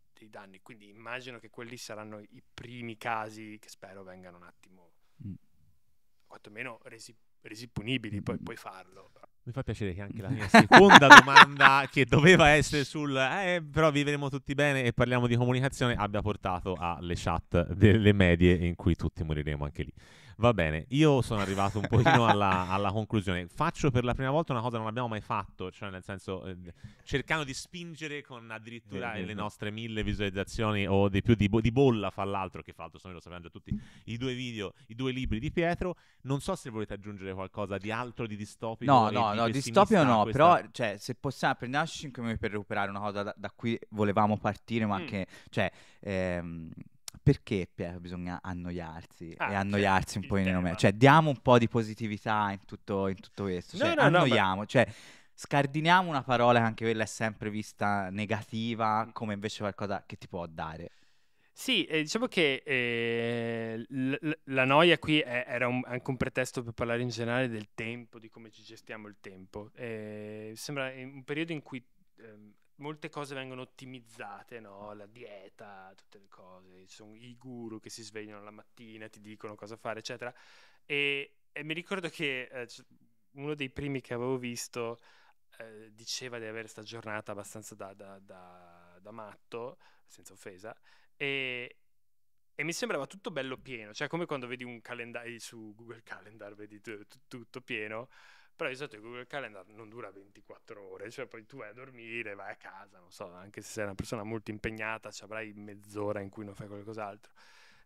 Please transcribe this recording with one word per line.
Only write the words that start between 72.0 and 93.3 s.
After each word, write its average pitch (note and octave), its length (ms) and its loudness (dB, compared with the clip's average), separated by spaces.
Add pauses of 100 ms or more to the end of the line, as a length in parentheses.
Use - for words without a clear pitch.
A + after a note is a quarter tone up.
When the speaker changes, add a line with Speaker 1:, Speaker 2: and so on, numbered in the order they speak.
Speaker 1:
ehm, G#2+ 340 -20 (240)
molte D3+ 320 -14
cose C#3+ 280 -12
vengono C3 260 -12
ottimizzate, A#2 960 -18
no? G#2 360 -18
La G2+ 120 -18
dieta, G2+ 920 -20
tutte - 220 -20
le G2 100 -20
cose. F#2 600 -20
Ci - 80 -20
sono G#2+ 180 -20
i A#2+ 240 -20
guru A#2+ 400 -14
che G#2 100 -18
si A#2 140 -16
svegliano G#2+ 400 -16
la G#2+ 80 -20
mattina A2 540 -20
e A2 60 -18
ti G#2+ 100 -20
dicono G#2+ 340 -16
cosa G#2+ 220 -16
fare, A2 240 -10
eccetera. B2 340 -12 (500)
E, C#3+ 520 -4 (160)
e D3 120 -10
mi D#3 100 -8
ricordo F3 340 -8
che, C3+ 420 -6
eh, B2 160 -10
c-, - 180 -20 (480)
uno C#3+ 220 -8
dei C#3+ 160 -8
primi C#3+ 300 -6
che - 140 -10
avevo B2+ 240 -4
visto, A#2+ 600 -10 (600)
eh, A2 360 -20
diceva A#2+ 440 -12
di A2+ 80 -10
avere A2 220 -12
sta G#2+ 140 -18
giornata G#2+ 500 -10
abbastanza G#2 420 -14
da, G2+ 200 -16
da, G2 260 -20
da, F2+ 800 -20
da G2 100 -20
matto, A2+ 680 -14 (280)
senza - 260 -20
offesa, G2 440 -18 (400)
e, C3 600 -8 (800)
e D3 100 -8
mi E3 80 -6
sembrava E3 340 -6
tutto G3+ 240 -16